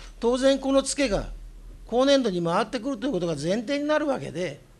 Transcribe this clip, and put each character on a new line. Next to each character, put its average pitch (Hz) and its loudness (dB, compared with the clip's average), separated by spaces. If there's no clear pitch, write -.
当 247 2
然 269 4
こ 269 0
の 269 4
ツ 269 -4
ケ 277 2
が 170 -2
後 247 2
年 277 6
度 226 0
に 175 0
回 170 2
っ - -4
て 269 -4
く 220 -6
る 269 -4
と 208 -6
い 285 -2
う - -2
こ 180 -2
と 175 -2
が 165 -2
前 170 -2
提 285 -2
に 294 -2
な 302 2
る 302 0
わ 262 -2
け 135 -8
で、 139 -6